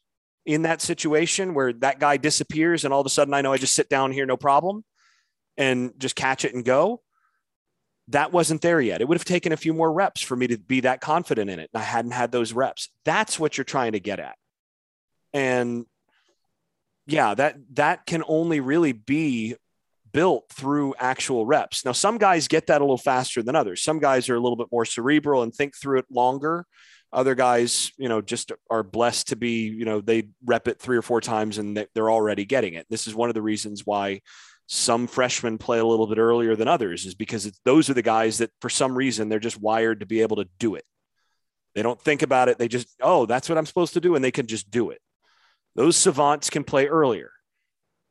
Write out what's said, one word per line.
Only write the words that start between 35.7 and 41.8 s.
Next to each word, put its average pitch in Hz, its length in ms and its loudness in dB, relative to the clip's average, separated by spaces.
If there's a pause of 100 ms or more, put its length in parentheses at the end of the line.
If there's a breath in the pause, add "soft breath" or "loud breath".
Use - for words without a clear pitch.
a 113 60 2
little 113 220 2
bit 107 100 -4
earlier 113 380 2
than 113 120 0
others, 95 380 -2
is 92 80 -12
because 104 320 -8
it's, 104 200 -14
those 143 240 6
are 139 40 2
the 123 80 0
guys 113 380 2
that 117 120 -2 (100)
for 120 80 -6
some 131 280 0
reason, 110 320 -2
they're 107 100 0
just 107 220 -8
wired 113 380 2
to 101 60 -12
be 110 160 0
able 107 160 0
to 98 100 -4 (120)
do 107 160 -2
it. 71 100 -12 (880)
They 104 80 -2